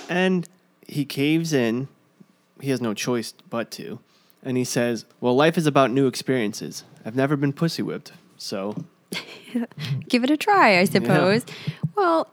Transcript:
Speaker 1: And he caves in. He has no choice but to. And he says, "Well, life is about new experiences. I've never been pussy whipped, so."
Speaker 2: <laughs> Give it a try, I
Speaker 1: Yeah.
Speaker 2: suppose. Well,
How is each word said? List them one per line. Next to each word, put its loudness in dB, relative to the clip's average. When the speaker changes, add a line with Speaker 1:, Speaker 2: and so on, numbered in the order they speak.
Speaker 1:
And 0
he -4
caves 0
in. 2
He -6
has 0
no -2
choice -4
but -6
to. -12
And -4
he 0
says, -2
"Well, 2
life 4
is 2
about 4
new 4
experiences. -4
I've -8
never 2
been 0
pussy -2
whipped, -8
so." -6
Speaker 2:
<laughs> -10
Give 2
it 0
a 2
try, 4
I 6
Speaker 1:
Yeah. 6
Speaker 2:
suppose. 2
Well, 2